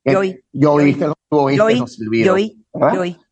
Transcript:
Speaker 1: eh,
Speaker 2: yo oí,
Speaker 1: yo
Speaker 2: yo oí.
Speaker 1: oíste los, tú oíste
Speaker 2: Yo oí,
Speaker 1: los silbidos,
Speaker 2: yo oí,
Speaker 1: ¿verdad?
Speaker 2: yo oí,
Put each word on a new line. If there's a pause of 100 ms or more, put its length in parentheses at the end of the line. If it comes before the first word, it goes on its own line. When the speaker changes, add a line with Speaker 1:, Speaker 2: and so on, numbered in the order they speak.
Speaker 1:
eh,
Speaker 2:
yo
oí,
Speaker 1:
yo (140)
Speaker 2:
yo
oí.
Speaker 1:
oíste
los, (140)
tú
oíste
Speaker 2:
Yo
oí,
Speaker 1:
los
silbidos,
Speaker 2:
yo
oí,
Speaker 1:
¿verdad?
Speaker 2:
yo
oí, (160)